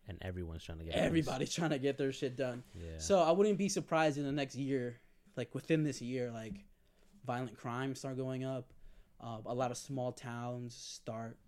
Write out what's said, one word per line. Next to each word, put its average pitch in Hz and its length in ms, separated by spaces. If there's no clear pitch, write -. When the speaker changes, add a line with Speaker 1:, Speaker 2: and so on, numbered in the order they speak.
Speaker 1:
And 87 160
everyone's 90 400
trying 80 160
to 82 60
get 82 100
Speaker 2:
Everybody's 147 600
trying 165 160
to 143 80
get 135 200
their 135 140
shit 127 240
done. 123 260
Speaker 1:
Yeah. 82 200
Speaker 2:
So 85 220
I 160 120
wouldn't 202 260
be 196 100
surprised 160 500
in 147 60
the 139 80
next 139 240
year, 127 440
like, 123 180
within 156 300
this 135 180
year, 123 280
like, 110 340
violent 120 320
crimes 131 420
start 135 180
going 131 280
up. 131 280
Uh, 113 260
a 120 80
lot 123 180
of 120 40
small 127 360
towns 120 600
start - 640